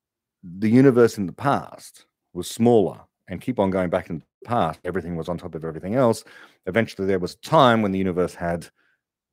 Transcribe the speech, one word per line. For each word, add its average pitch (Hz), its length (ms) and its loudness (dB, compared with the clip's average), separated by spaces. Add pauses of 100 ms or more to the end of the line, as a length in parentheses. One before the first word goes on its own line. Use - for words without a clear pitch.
(420)
the 95 260 -6
universe 120 500 6
in 98 80 -4
the 82 60 -8
past - 720 -6 (260)
was 87 160 -10
smaller, 110 520 2 (280)
and 90 120 -10
keep 123 180 -6
on 95 120 2
going 92 200 -2
back 92 200 -4
in 85 80 -8
the - 60 -16 (200)
past, 98 400 -2
everything 85 320 -6
was 80 120 -8
on 87 100 -6
top 87 160 -14
of 80 100 -10
everything 80 300 -8
else. 120 300 2 (420)
Eventually, 98 400 -2
there 95 120 0
was 87 160 -6
a - 40 -20
time 123 440 4
when 101 100 0
the 95 60 -2
universe 90 360 -2
had 85 340 -6 (640)